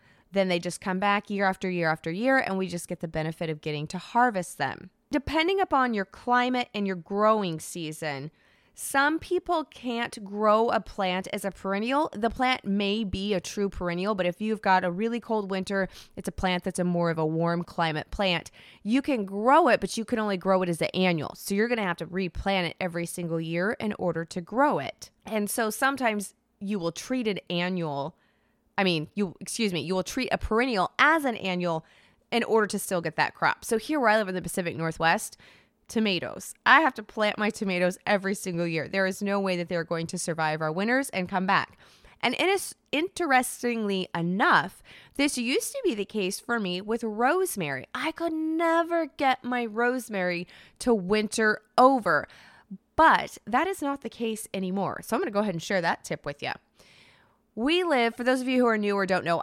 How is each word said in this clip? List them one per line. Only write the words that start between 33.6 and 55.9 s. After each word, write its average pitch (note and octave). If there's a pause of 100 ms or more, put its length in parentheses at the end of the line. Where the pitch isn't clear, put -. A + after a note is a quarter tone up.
So A3+
here D4+
where A#3+
I G#3+
live G#3+
in F#3
the F#3
Pacific F3
Northwest, E3 (500)
tomatoes. F#3+ (120)
I C4+
have C#4+
to G#3+
plant G#3
my G#3
tomatoes F#3
every G3
single F3
year. D#3+
There F#3+
is F#3+
no G3+
way F#3+
that F3
they're E3+
going E3
to F#3
survive D#3
our D#3
winters A#3
and F3+
come F#3
back. F#3 (420)
And B3
it E4+
is, - (160)
interestingly B3
enough, F3+ (320)
this C#4+
used C4
to C#5
be D#4+
the G#3
case G3
for A#3
me F3+
with A3
rosemary. G#3+
I C#4
could E4
never E4
get C4+
my B3
rosemary G#3 (340)
to A#3+
winter G#3+ (160)
over, A3+ (720)
but D4+
that B3+
is G4
not C#4
the A3+
case A3+
anymore. F#3
So -
I'm -
gonna E4
go G3+
ahead G#3
and E3
share F#3+
that -